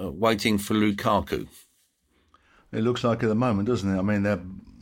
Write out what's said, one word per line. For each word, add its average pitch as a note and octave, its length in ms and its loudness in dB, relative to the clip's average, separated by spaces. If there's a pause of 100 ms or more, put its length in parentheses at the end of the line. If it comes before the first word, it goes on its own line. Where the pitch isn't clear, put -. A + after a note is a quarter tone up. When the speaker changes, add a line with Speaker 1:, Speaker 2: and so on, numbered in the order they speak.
Speaker 1:
uh, F#2 100 -6
waiting G#2+ 480 0
for A2 160 -4
Lukaku? G2+ 720 0 (1300)
Speaker 2:
It A2+ 100 -2
looks A#2+ 220 0
like A#2 180 0
at A#2 60 2
the G#2+ 60 2
moment, A2 340 2
doesn't G2 240 0
it? F#2+ 60 2
I F#2 40 -2
mean, G2+ 200 0
they're, G2+ 180 0 (420)